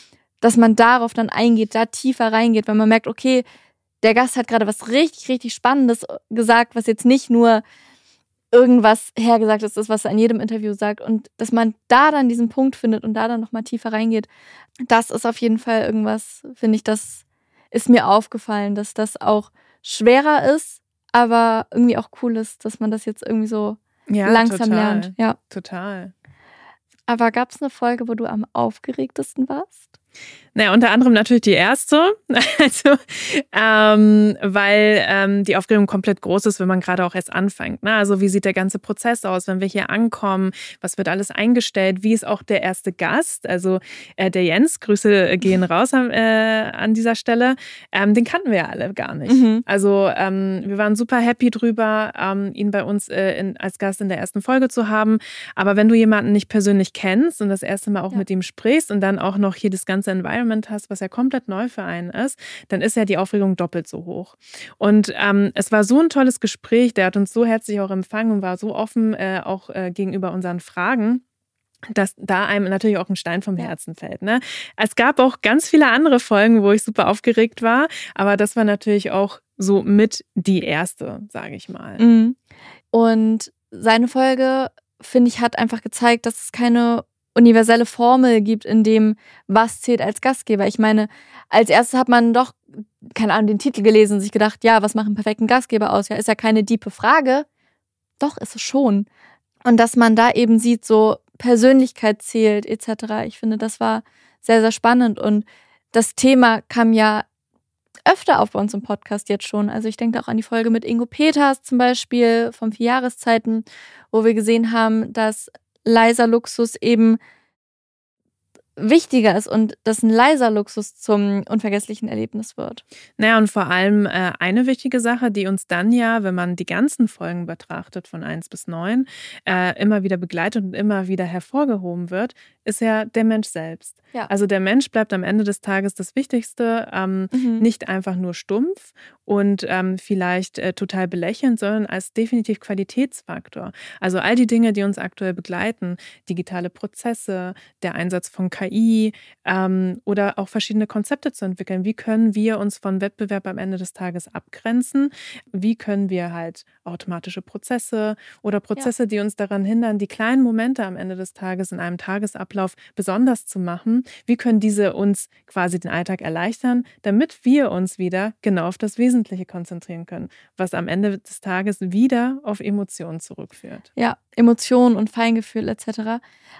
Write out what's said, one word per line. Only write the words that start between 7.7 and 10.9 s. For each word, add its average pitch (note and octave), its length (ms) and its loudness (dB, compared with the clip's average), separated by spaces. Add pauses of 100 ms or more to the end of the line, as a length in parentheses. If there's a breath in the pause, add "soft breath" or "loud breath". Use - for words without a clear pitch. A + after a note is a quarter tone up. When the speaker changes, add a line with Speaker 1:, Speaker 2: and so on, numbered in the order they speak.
Speaker 1:
irgendwas A#3+ 680 6
hergesagt A3 460 2
ist, G#3 120 -6
das, G#3+ 120 -4
was A3 160 -2
er A3 80 -2
in G#3+ 60 2
jedem A3+ 200 2
Interview G#3+ 360 -4
sagt. G#3 260 -4